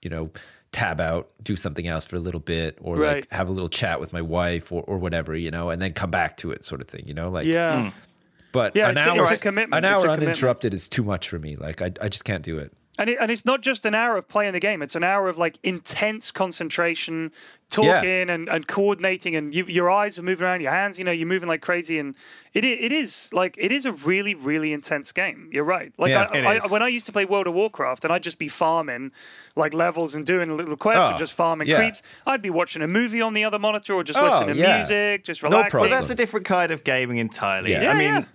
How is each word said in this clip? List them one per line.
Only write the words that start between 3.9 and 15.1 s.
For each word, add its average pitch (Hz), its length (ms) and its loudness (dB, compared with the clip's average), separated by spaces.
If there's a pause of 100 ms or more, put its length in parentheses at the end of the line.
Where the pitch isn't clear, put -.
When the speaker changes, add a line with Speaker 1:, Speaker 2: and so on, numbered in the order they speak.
Speaker 1:
with 78 120 -10
my 85 100 -4
wife 85 500 -2
or, 85 120 -4
or 98 120 -6
whatever, 82 400 -4
you 82 140 -6
know, 85 180 -6
and 85 140 -4
then 95 100 -4
come 90 180 -4
back 85 280 -2
to 85 120 -8
it - 140 -10
sort 67 160 -10
of - 80 -14
thing, - 180 -14
you 73 80 -12
know? 82 160 -6
Like, 87 160 -4
Speaker 2:
Yeah. 165 360 0
Speaker 3:
Hmm. 104 60 -4 (640)
Speaker 1:
but 117 220 2
Speaker 2:
Yeah, 208 140 4
Speaker 1:
an 123 100 2
Speaker 2:
it's 147 80 4
a, 160 40 6
Speaker 1:
hour, 175 120 4
Speaker 2:
it's 175 100 8
a 208 60 2
commitment. 202 460 0
Speaker 1:
an 196 80 4
Speaker 2:
It's 196 100 4
a 170 60 4
Speaker 1:
hour 156 80 4
Speaker 2:
commitment. 156 140 2
Speaker 1:
uninterrupted 127 440 0
is 92 140 -6
too 123 160 0
much 98 240 -4
for 87 100 -8
me. 76 180 -10
Like, 76 260 -8
I, 90 180 -2
I 107 80 -2
just - 160 -6
can't 95 180 -4
do 80 160 -6
it. 73 140 -12 (260)
Speaker 2:
And 208 100 0
it, 240 100 0
and 226 120 0
it's 233 160 -2
not 262 160 2
just 262 240 -2
an 208 80 0
hour 226 240 2
of - 100 -8
playing 208 240 0
the 180 80 -2
game. 190 220 0
It's 143 120 -6
an 165 80 -2
hour 190 280 2